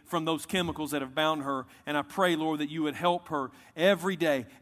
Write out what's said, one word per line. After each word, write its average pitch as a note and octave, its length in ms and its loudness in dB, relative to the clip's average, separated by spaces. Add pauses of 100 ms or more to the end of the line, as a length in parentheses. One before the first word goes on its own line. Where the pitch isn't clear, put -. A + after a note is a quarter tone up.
from E3 200 -2
those D#3+ 220 -2
chemicals D#3 460 -2
that C#3+ 100 -2
have C3 140 -8
bound D#3 260 2
her. C3+ 240 -4 (200)
And D3 100 -2
I D3 60 2
pray, F3 340 2
Lord, D#3 240 0
that D3 100 -4
you D#3+ 140 -2
would C#3+ 100 -2
help F3 340 0
her C#3 220 -4 (260)
every F3+ 380 2
day, D3 320 2 (160)